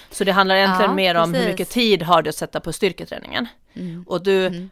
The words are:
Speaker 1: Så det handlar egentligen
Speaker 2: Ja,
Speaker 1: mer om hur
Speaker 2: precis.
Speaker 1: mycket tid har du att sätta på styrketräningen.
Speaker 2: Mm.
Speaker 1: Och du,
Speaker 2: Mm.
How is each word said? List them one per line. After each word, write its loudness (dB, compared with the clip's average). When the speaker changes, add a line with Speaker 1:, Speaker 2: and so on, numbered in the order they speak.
Speaker 1:
Så -6
det 2
handlar 4
egentligen 4
Speaker 2:
Ja, 0
Speaker 1:
mer 2
om 2
hur 0
Speaker 2:
precis. 0
Speaker 1:
mycket -6
tid 2
har 4
du -4
att -6
sätta -8
på -8
styrketräningen. -6
Speaker 2:
Mm. -12
Speaker 1:
Och -4
du, 2
Speaker 2:
Mm. -8